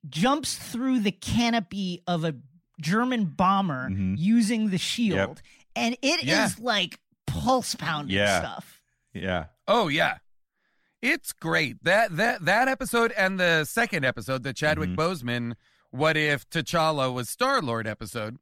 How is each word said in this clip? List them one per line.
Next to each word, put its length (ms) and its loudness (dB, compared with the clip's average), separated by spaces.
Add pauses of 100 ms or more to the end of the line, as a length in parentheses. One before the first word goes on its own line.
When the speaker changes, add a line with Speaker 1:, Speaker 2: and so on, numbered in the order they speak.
Speaker 1:
jumps 500 0
through 440 -2
the 100 2
canopy 960 -2
of 160 0
a 120 -2 (440)
German 460 0
bomber 640 2
Speaker 2:
Mm-hmm. 280 0
Speaker 1:
using 520 2
the 80 0
shield. 400 0
Speaker 2:
Yep. 220 -2 (360)
Speaker 1:
And 260 -2
it 220 0
Speaker 3:
Yeah. 220 2
Speaker 1:
is, 140 -2
like, 400 -2 (280)
pulse 480 0
pounding 400 -4
Speaker 2:
Yeah. 240 4
Speaker 1:
stuff. 420 -10 (320)
Speaker 2:
Yeah. 320 -4 (220)
Speaker 3:
Oh, 220 4
yeah. 280 0 (840)
It's 300 -2
great. 540 -2
That, 320 2
that, 260 0
that 240 4
episode 460 0
and 260 0
the 240 4
second 400 -2
episode, 400 -2
the 80 -6
Chadwick 380 0
Speaker 2:
Mm-hmm. 100 -2 (300)
Speaker 3:
Boseman, 260 -4 (360)
What 260 2
If 320 0
T'Challa 640 0
Was 160 -4
Star-Lord 580 0
episode. 540 -8